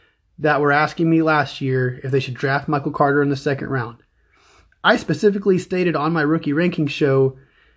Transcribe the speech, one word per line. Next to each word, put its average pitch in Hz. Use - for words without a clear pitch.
that 147
were 147
asking 156
me 160
last 151
year 131
if 131
they 135
should 131
draft 139
Michael 147
Carter 143
in 143
the 143
second 139
round, 117
I 208
specifically 196
stated 180
on 151
my 160
rookie 156
ranking 170
show 135